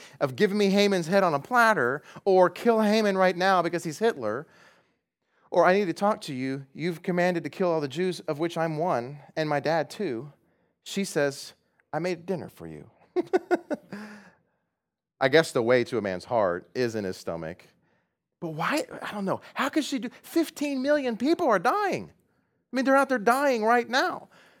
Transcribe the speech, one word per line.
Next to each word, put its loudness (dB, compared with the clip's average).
of, -2
"Give 2
me 2
Haman's 2
head 4
on 2
a 0
platter," 2
or, 6
"Kill 2
Haman 2
right 2
now 2
because -4
he's -8
Hitler," -2
or, 4
"I 6
need 2
to -4
talk 0
to -8
you. -6
You've -6
commanded 0
to -8
kill -2
all 0
the -4
Jews, -4
of -6
which -4
I'm -2
one, -2
and -2
my 0
dad 0
too." -8
She -6
says, -2
"I -4
made -6
dinner -6
for -18
you." -16
<laughs> 2
I 2
guess 4
the 0
way 4
to -4
a -2
man's -4
heart 0
is -2
in -4
his -6
stomach. -10
But -8
why? -4
I -12
don't -8
know. -4
How -2
could -2
she -6
do? -8
Fifteen -4
million 0
people 0
are 4
dying. -2
I -16
mean, 0
they're 6
out 4
there 0
dying 2
right 2
now. -2